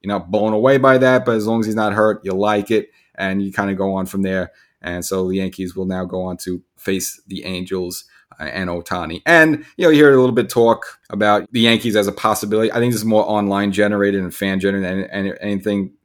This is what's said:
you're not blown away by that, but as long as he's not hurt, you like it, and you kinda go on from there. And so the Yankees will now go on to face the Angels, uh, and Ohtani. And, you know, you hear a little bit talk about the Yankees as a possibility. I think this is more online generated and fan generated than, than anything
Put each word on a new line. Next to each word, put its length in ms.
you're 100
not 180
blown 220
away 240
by 220
that, 260
but 120
as 100
long 140
as 60
he's 80
not 200
hurt, 280
you 100
like 380
it, 200
and 280
you 80
kinda 240
go 200
on 100
from 160
there. 320
And 220
so 220
the 100
Yankees 380
will 120
now 180
go 200
on 140
to 240
face 500
the 180
Angels, 600
uh, 60
and 240
Ohtani. 560
And, 400
you 60
know, 60
you 60
hear 160
a 60
little 160
bit 160
talk 480
about 420
the 100
Yankees 360
as 120
a 40
possibility. 580
I 80
think 140
this 80
is 60
more 200
online 460
generated 480
and 140
fan 260
generated 500
than, 140
than 140
anything 560